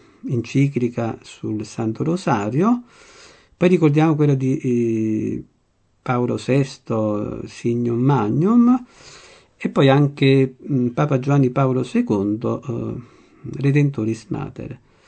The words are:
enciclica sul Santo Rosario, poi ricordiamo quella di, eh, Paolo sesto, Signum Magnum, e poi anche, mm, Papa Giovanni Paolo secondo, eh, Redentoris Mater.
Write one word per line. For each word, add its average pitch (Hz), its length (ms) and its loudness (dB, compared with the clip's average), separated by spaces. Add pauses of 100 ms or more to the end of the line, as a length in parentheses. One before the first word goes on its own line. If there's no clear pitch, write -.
(280)
enciclica 123 920 -2
sul 107 420 -8
Santo 110 400 -6
Rosario, 160 800 0 (800)
poi 180 80 4
ricordiamo 156 460 4
quella 147 180 2
di, 131 260 0
eh, 113 840 -2 (560)
Paolo 123 380 -2
sesto, 113 1080 -2
Signum 117 540 -2
Magnum, 160 840 2 (680)
e - 140 -8
poi 139 220 4
anche, 135 680 2 (140)
mm, 123 180 0
Papa 147 300 -2
Giovanni 139 320 2
Paolo 127 320 0
secondo, 113 800 -2
eh, 117 380 -8 (600)
Redentoris 135 680 0
Mater. - 500 -10 (300)